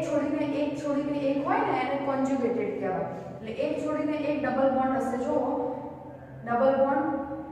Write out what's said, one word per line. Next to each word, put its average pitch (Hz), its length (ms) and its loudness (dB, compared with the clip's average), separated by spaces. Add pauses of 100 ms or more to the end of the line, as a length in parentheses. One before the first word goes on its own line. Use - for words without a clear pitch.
છોડીને 294 400 0 (160)
એક 285 80 0 (120)
છોડીને 285 360 0
એક 277 280 0
હોય 381 120 2
ને, 392 220 2
એને 277 260 -2
કોન્જ્યુગેટેડ 262 760 0
કહેવાય. - 280 -2 (260)
એટલે 220 180 -10
એક 294 320 -2
છોડીને 302 320 0
એક 294 260 0
ડબલ 269 280 4
બોન્ડ 262 280 2
હશે. 240 260 0
જો 285 140 0 (1080)
ડબલ 254 360 4
બોન્ડ 277 240 4 (460)